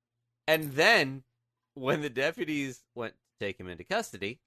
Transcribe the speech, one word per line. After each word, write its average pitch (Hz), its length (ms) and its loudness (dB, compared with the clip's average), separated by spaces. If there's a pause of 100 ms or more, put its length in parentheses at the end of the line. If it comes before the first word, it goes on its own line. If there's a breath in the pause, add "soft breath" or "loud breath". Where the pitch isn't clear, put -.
(460)
And 156 280 2
then, 147 500 4 (500)
when 143 280 0
the 147 60 -4
deputies 139 760 -2 (100)
went 117 200 -8
to - 320 -14
take 98 120 -6
him 92 100 -12
into 87 160 -12
custody, 127 640 -4